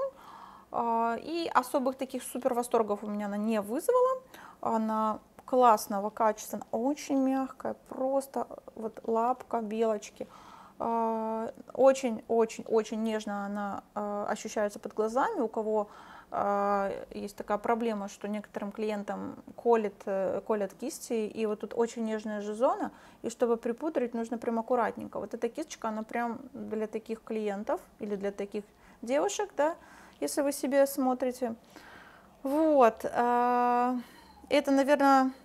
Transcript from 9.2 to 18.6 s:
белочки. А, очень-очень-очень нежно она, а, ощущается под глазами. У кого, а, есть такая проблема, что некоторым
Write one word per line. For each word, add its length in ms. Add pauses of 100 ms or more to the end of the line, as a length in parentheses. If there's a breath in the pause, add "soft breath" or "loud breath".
белочки. 640 (520 loud breath)
А, 760 (200)
очень-очень-очень 1300
нежно 440
она, 360 (120)
а, 340
ощущается 500
под 160
глазами. 460
У 80
кого, 400 (440 loud breath)
а, 580 (240)
есть 220
такая 220
проблема, 500
что 200
некоторым 440